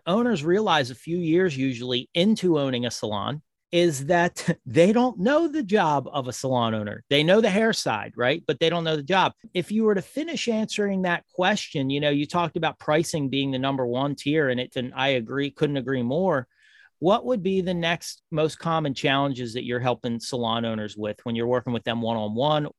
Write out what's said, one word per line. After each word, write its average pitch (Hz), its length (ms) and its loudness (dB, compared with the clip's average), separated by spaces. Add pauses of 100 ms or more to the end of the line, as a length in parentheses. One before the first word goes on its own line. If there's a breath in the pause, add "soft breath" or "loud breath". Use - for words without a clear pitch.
owners 208 380 0
realize 170 460 2
a 127 60 -12
few 165 220 -6
years 170 400 2
usually 127 560 -2
into 180 440 4
owning 131 280 0
a 117 60 -2
salon 110 500 -4 (320)
is 165 320 2
that 175 420 0 (140)
<laughs> - 40 -20
they 165 280 4
don't 240 260 2
know 294 300 2
the 302 140 -2
job 170 500 2
of 135 140 -4
a 123 60 -8
salon 120 420 0
owner. 107 340 -6
They 143 140 4
know 190 180 6
the 220 80 2
hair 214 240 2
side, 110 420 -4
right? 127 320 0
But 147 120 -2
they 165 100 4
don't 170 160 -2
know 160 100 0
the 147 80 -6
job. 175 300 2 (200)
If 180 180 -4
you 220 120 2
were 214 120 4
to 190 60 -2
finish 311 460 -6
answering 208 540 -2
that 175 240 -2 (100)
question, 180 540 0
you 139 100 0
know, 147 120 2
you 147 140 0
talked 170 300 -2
about 160 240 -2
pricing 151 500 0
being 139 220 -2
the 131 80 -2
number 135 260 -2
one 131 300 -2
tier, 143 320 0
and 123 140 0
it, 127 160 -8
and 127 180 -6
I 135 140 0
agree, 135 400 -2
couldn't 147 280 -2
agree 127 260 -2
more. 147 440 0 (520 soft breath)
What 214 260 2
would 240 180 -2
be 190 160 0
the 180 140 -2
next 170 480 -4 (100)
most 156 280 0
common 160 340 -2
challenges 135 640 0
that 123 100 -6
you're 120 160 -2
helping 120 400 -2
salon 117 420 -2
owners 110 320 -4
with 104 280 -6
when 117 120 -4
you're 117 120 0
working 123 260 0
with 113 100 -4
them 117 180 -2
one-on-one? 117 760 0